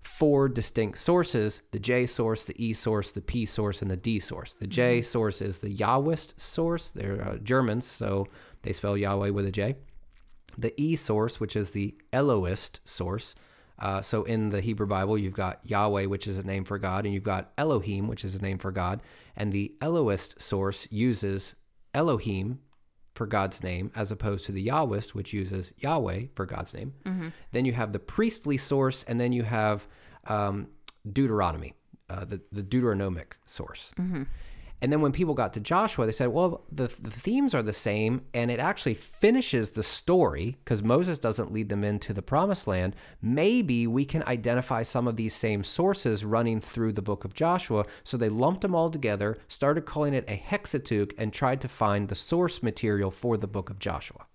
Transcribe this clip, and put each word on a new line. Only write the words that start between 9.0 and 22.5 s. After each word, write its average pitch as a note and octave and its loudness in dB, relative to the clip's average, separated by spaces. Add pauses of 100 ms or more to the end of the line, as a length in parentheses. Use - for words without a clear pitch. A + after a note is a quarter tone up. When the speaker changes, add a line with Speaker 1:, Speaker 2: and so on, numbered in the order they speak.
Speaker 1:
with G2+ 0
a G2 -2
J. G#2 0 (840)
The A#2 -2
E D#3+ 4
source, A2 0
which G#2+ -4
is G2+ -2
the G2+ -4 (160)
Elohist A2 2
source. F#2 -6 (420)
Uh, G2 -2
so G#2+ 0
in A2 0
the G2+ 0
Hebrew G#2 0
Bible, G2 2
you've F#2+ -2
got F#2 -4
Yahweh, G2+ 2
which G2 -2
is G2 -2
a F#2+ -4
name F#2+ -2
for G2+ -4
God, F#2+ -2
and G2+ 0
you've G2 -2
got G2 -2
Elohim, G#2+ 0
which A#2 -6
is F#2+ -4
a F#2+ -4
name F#2+ -2
for G2 -4
God. F#2 -2 (320)
And G#2 -2
the G2+ 0
Elohist D3 0
source G2 -2
uses G#2 0 (380)
Elohim A#2+ 0 (540)